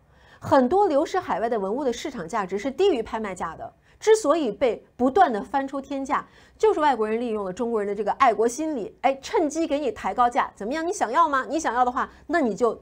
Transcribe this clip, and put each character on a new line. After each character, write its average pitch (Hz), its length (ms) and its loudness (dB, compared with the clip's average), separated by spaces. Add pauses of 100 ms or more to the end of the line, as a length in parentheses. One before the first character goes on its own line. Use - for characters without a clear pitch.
(400)
很 269 280 4
多 392 200 4
流 294 180 2
失 370 140 -2
海 240 180 -4
外 220 100 -2
的 233 80 -2
文 196 160 -4
物 277 120 -4
的 247 80 0
市 285 180 -8
场 202 160 -10
价 208 180 -4
值 202 140 -6
是 208 100 -4
低 359 240 2
于 254 80 0
拍 226 200 -6
卖 196 160 -8
价 165 180 -8
的， 123 180 -14 (280)
之 440 160 6
所 320 200 2
以 294 140 0
被 226 340 -2 (120)
不 247 120 2
断 302 240 4
地 202 80 -2
翻 269 280 -4
出 277 120 -8
天 269 240 -8
价， 277 220 -4 (300)
就 427 180 4
是 - 60 -2
外 285 160 4
国 214 120 -2
人 220 120 -2
利 247 80 -4
用 214 160 -4
了 185 80 -6
中 233 180 -4
国 233 80 0
人 202 80 -2
的 202 80 -4
这 208 80 -6
个 196 120 -2
爱 247 200 4
国 220 140 2
心 311 260 -4
理， 202 180 -6 (100)
哎， 269 200 2
趁 359 260 0
机 311 200 -2
给 285 100 0
你 277 140 -4
抬 - 200 -6
高 240 160 4
价， 240 280 0
怎 196 100 -10
么 233 60 -4
样？ 320 120 -4
你 349 80 -4
想 226 160 -2
要 311 200 4
吗？ 262 200 0
你 285 120 -2
想 262 120 -2
要 247 120 2
的 247 80 -2
话， 247 180 -4 (160)
那 330 140 0
你 220 160 0
就 220 260 2